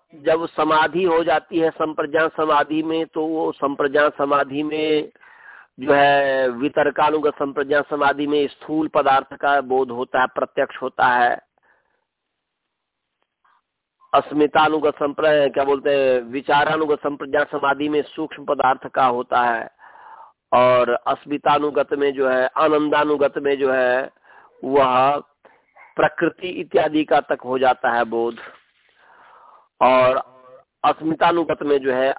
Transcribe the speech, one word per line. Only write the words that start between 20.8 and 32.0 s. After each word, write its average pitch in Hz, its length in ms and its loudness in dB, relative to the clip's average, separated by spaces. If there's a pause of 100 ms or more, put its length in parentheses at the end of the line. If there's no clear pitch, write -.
अस्मितानुगत 143 1040 -2
में 143 220 0
जो 131 140 0
है, 127 280 0
आनंदानुगत 151 800 0
में 143 200 0
जो 135 140 0
है, 127 380 0 (540)
वह 135 520 2 (800)
प्रकृति 160 520 -2
इत्यादि 156 560 -2
का 147 160 2
तक 139 240 -6
हो 127 140 -4
जाता 127 320 0
है 120 140 0
बोध, 117 320 -4 (1400)
और 127 360 4 (680)
अस्मितानुगत 156 800 0
में 143 160 2
जो 131 140 -2
है 131 260 0